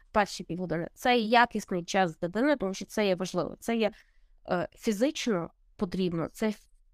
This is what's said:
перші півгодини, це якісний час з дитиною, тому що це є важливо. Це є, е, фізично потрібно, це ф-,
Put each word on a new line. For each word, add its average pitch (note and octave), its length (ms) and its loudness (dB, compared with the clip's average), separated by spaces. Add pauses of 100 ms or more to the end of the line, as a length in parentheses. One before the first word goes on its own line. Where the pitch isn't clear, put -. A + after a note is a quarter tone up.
(140)
перші G3+ 320 -2
півгодини, E3+ 500 -4
це B3 240 4
якісний A3 640 2
час F#3+ 260 2
з D#3+ 80 -12
дитиною, F#3 380 0
тому F#3+ 180 -4
що F#3+ 100 -10
це G#3+ 220 0
є F#3 80 2
важливо. F3 460 -4
Це A#3 160 -2
є, G#3+ 160 2 (560)
е, - 260 0
фізично G#3+ 760 -2 (260)
потрібно, F3+ 560 -2
це - 160 -2
ф-, - 180 -8 (280)